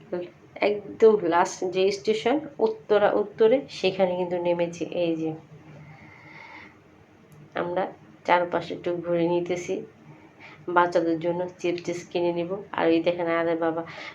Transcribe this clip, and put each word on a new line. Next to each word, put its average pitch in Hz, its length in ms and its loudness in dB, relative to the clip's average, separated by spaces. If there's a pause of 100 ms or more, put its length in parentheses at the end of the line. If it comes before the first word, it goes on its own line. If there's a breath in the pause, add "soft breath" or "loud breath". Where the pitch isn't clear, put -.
(600)
একদম 208 520 4 (120)
লাস্ট 175 340 2 (120)
যে 185 200 2
স্টেশন 220 460 0 (200)
উত্তরা, 214 560 2
উত্তরে, 214 440 2 (120)
সেখানে 185 460 0
কিন্তু 180 280 -2
নেমেছি। 170 400 -2 (120)
এই 170 200 0
যে 160 160 -4 (2250 loud breath)
আমরা 175 280 -2 (420)
চারপাশে 175 480 2
একটু - 220 -6
ঘুরে 170 320 0
নিতেছি, 175 460 -2 (960 loud breath)
বাচ্চাদের 175 500 2
জন্য 175 220 -2 (160)
চিপস 175 260 -4
টিপস 175 200 -6
কিনে 175 300 -2
নিব। 170 180 -4 (200)
আর - 160 0
ওই 165 140 4
দেখেন 175 280 -2
আদের 165 280 0
বাবা 165 240 -2 (340 loud breath)